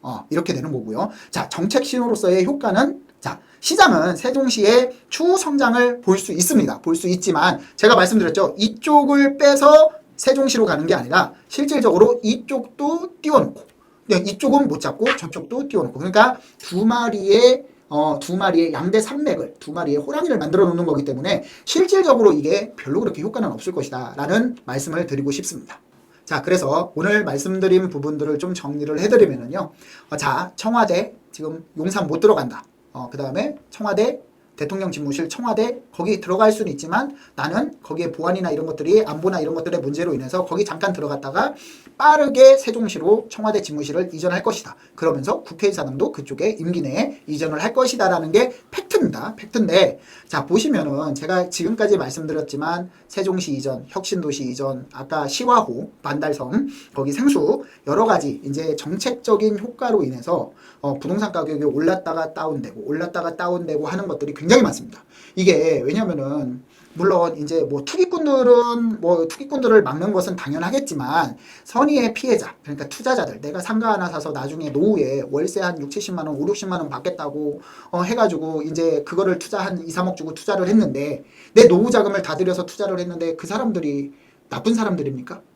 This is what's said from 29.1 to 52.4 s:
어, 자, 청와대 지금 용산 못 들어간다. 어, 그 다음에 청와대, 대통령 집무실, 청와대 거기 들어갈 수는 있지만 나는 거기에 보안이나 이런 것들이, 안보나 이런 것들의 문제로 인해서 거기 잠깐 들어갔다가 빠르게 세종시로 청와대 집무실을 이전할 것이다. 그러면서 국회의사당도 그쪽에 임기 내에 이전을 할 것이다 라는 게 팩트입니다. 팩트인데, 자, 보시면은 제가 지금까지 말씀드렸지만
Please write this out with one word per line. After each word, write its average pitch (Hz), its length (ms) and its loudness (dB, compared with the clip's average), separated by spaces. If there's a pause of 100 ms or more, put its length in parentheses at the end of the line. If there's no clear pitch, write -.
어, 147 80 -6
자, 147 400 -2
청와대 214 580 0 (160)
지금 160 320 -10 (140)
용산 185 300 -2
못 156 120 -4
들어간다. 143 460 2 (260)
어, 127 180 -14
그 139 80 -14
다음에 160 400 -6 (120)
청와대, 214 500 -2 (380)
대통령 190 340 -6
집무실, 147 380 -6
청와대 240 540 -4 (100)
거기 185 260 -2
들어갈 202 320 2
수는 196 200 -4
있지만 190 440 -4 (200)
나는 175 480 -4
거기에 165 280 -6
보안이나 180 380 -2
이런 147 160 -4
것들이, 160 400 2
안보나 180 340 -4
이런 160 140 -4
것들의 165 280 -4
문제로 143 340 -2
인해서 131 300 -4
거기 185 200 -2
잠깐 185 280 -4
들어갔다가 147 600 -4 (420)
빠르게 269 640 8
세종시로 220 720 0
청와대 214 320 -2
집무실을 151 520 -4
이전할 180 280 -2
것이다. - 340 -4 (200)
그러면서 156 480 -2
국회의사당도 156 680 -2
그쪽에 143 380 -4 (100)
임기 170 220 -2
내에 147 460 -4
이전을 151 360 -4
할 220 80 -2
것이다 254 380 2
라는 165 220 -2
게 247 200 4 (200)
팩트입니다. - 640 -2
팩트인데, 190 640 0 (280)
자, 143 200 -6
보시면은 156 640 -2
제가 180 380 -2
지금까지 208 460 0
말씀드렸지만 156 920 -6 (180)